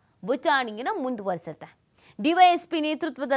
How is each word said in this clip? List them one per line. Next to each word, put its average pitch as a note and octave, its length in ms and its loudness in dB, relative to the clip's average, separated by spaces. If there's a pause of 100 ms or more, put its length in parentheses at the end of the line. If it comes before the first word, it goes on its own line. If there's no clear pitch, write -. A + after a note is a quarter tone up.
(300)
ವಿಚಾರಣೆಯನ್ನ C4 580 -2 (140)
ಮುಂದುವರಿಸುತ್ತೆ. F#3+ 760 -6 (420)
ಡಿ D4 120 2
ವೈ F4+ 220 8
ಎಸ್ F4 140 -4
ಪಿ E4 120 0
ನೇತೃತ್ವದ D4 560 -2